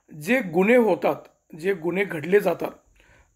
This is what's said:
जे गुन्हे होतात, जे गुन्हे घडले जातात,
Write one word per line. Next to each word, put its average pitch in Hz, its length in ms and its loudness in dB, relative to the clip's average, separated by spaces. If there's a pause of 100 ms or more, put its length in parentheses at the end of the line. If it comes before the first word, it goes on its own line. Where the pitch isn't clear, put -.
(240)
जे 240 160 0
गुन्हे 190 360 2
होतात, 196 400 2 (400)
जे 180 180 -4
गुन्हे 175 320 -2
घडले 175 340 0
जातात, 165 320 -2 (640)